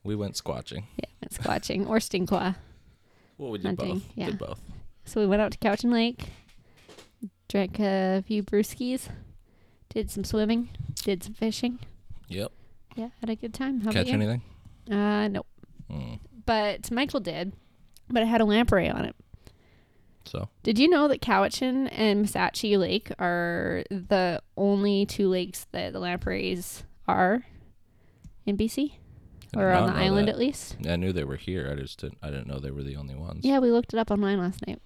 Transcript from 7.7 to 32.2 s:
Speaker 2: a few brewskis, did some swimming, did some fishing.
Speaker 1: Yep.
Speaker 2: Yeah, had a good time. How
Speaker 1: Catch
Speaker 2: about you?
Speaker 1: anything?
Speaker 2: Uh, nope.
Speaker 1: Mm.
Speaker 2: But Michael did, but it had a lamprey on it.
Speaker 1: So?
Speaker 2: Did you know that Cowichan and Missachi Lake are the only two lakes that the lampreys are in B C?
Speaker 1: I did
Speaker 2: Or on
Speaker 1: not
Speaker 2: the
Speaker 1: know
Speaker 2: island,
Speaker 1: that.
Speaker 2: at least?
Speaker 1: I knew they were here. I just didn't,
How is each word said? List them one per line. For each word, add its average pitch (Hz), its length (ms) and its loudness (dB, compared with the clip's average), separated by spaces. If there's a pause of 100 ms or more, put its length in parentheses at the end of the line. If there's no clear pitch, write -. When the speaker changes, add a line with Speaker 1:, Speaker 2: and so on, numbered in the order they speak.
Speaker 2:
a 190 480 2
few 208 160 0
brewskis, 247 680 0 (800)
did - 220 -4
some 196 120 -4
swimming, 226 460 2 (340)
did 190 200 -2
some 214 100 -10
fishing. 240 460 -2 (480)
Speaker 1:
Yep. 95 240 -6 (440)
Speaker 2:
Yeah, 226 140 -6 (100)
had 226 120 -4
a 220 40 0
good 226 200 -10
time. 262 260 -2
How 214 100 0
Speaker 1:
Catch 208 180 2
Speaker 2:
about - 0 -
you? - 40 2
Speaker 1:
anything? 110 280 0 (500)
Speaker 2:
Uh, 208 360 2
nope. 196 200 -4 (420)
Speaker 1:
Mm. 117 300 -8 (260)
Speaker 2:
But 214 440 0
Michael 269 300 0
did, 180 320 -4 (580)
but 240 140 4
it 226 40 4
had 226 120 4
a 220 60 8
lamprey 208 440 4
on - 140 -2
it. - 100 -4 (1120)
Speaker 1:
So? - 240 -8 (160)
Speaker 2:
Did 220 160 2
you 294 80 8
know 294 220 6
that 262 120 2
Cowichan 254 720 2
and 208 340 4
Missachi 202 520 2
Lake 185 420 0
are 175 680 0
the 185 520 0 (140)
only 202 500 4
two 202 220 0
lakes 180 460 -2
that 180 180 -4
the - 80 -8
lampreys 180 840 -4 (260)
are 190 360 4 (1000)
in 202 100 0
B 220 140 0
C? 277 300 -4 (540)
Speaker 1:
I - 40 -2
did 208 40 2
Speaker 2:
Or 190 120 6
on 180 140 6
Speaker 1:
not - 80 2
Speaker 2:
the - 40 0
Speaker 1:
know 185 60 4
Speaker 2:
island, 202 240 6
Speaker 1:
that. - 60 -2
Speaker 2:
at - 40 -6
least? - 380 -2 (100)
Speaker 1:
I 87 80 2
knew 92 160 0
they 85 140 0
were 67 100 -6
here. 82 340 -4
I 71 60 -4
just 69 240 -10
didn't, - 240 -10